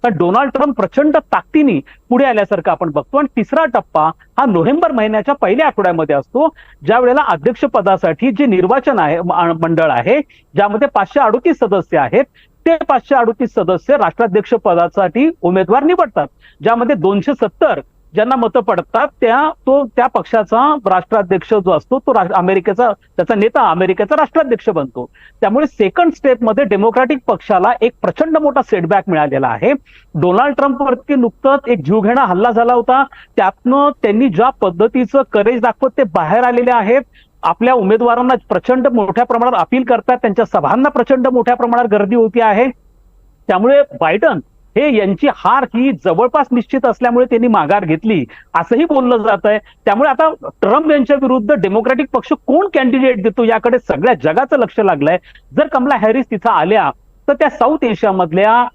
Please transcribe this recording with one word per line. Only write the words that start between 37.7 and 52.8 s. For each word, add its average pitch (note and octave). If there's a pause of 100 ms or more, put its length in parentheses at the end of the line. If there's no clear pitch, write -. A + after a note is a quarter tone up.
उमेदवारांना A#3+ (160)
प्रचंड B3
मोठ्या A3+
प्रमाणात A#3
अपील B3
करतात, B3
त्यांच्या A3
सभांना G#3
प्रचंड C4
मोठ्या B3
प्रमाणात A#3+
गर्दी G#3
होती A#3
आहे. A3 (800)
त्यामुळे A#3 (200)
बायडन F#3+ (380)
हे C4+
यांची G3
हार B3
ही B3+
जवळपास A#3
निश्चित B3
असल्यामुळे A#3+
त्यांनी A#3+
माघार G3
घेतली D#3+ (280)
असंही A3+
बोललं B3+
जात G#3+
आहे. G#3+ (260)
त्यामुळे A3+
आता D#4 (100)
ट्रम्प D4
यांच्या C#4+
विरुद्ध B3+
डेमोक्रॅटिक A#3
पक्ष C4 (120)
कोण F4
कॅन्डिडेट B3+